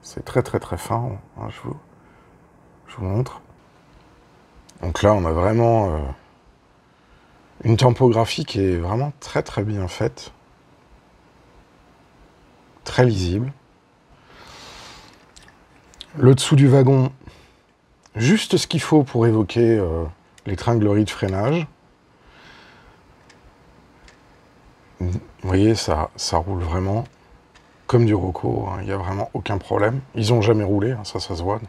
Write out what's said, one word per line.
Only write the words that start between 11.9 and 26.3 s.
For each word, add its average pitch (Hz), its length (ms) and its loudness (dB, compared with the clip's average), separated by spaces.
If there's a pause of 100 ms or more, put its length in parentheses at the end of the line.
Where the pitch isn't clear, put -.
Très - 220 2
lisible. 101 460 -2 (2750)
Le 135 180 6
dessous - 220 2
du 139 120 8
wagon, 131 440 4 (1040)
juste 170 420 2
ce - 80 0
qu'il 160 160 -4
faut 151 220 4
pour 117 240 0
évoquer, 113 500 2
euh, 82 280 -2 (420)
les 98 80 -4
tringleries 104 500 2
de - 60 -10
freinage. 113 560 -2 (3250)
Vous 92 120 -2 (320)
voyez, 98 320 4
ça, - 400 -2
ça - 220 -4